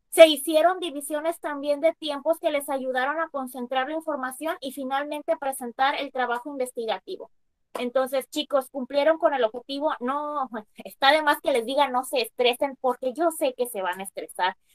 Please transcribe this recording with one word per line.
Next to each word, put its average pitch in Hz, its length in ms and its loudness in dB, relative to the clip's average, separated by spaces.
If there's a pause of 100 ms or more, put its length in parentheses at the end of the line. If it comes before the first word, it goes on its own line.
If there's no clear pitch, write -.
(100)
se 330 160 12
hicieron 311 540 2
divisiones 311 580 -4
también 285 420 -4
de 320 120 4
tiempos 302 480 -2
que 330 100 0
les 285 180 -4
ayudaron 262 520 -2
a 320 80 -2
concentrar 262 600 -4
la 311 60 -6
información 302 640 -4
y 277 120 -8
finalmente 294 640 -4
presentar 262 580 -2
el 277 160 -6
trabajo 247 400 -4
investigativo. 233 800 -6 (440)
Entonces, 254 560 -2
chicos, 285 400 0
cumplieron 285 480 2
con 320 160 4
el 254 100 0
objetivo. 277 560 -2
No, 285 480 -2 (360)
está 277 280 4
de 311 100 4
más 302 180 2
que 320 120 -2
les 233 120 2
diga, 269 240 2
no 247 160 -2
se 262 180 -2
estresen, 247 580 0
porque 254 320 0
yo 320 180 2
sé 294 260 -2
que 247 120 -2
se 202 140 -6
van 180 180 -2
a - 20 -6
estresar, 190 540 -4 (180)